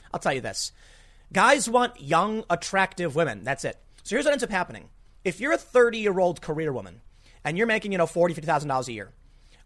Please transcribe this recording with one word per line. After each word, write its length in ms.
I'll 80
tell 120
you 80
this. 320
Guys 360
want 320
young, 480
attractive 640
women. 300
That's 200
it. 120
So 140
here's 80
what 80
ends 120
up 60
happening. 380
If 160
you're 120
a 60
thirty-year-old 800
career 320
woman 280
and 140
you're 80
making, 260
you 60
know, 80
forty, 280
fifty 120
thousand 220
dollars 200
a 40
year, 200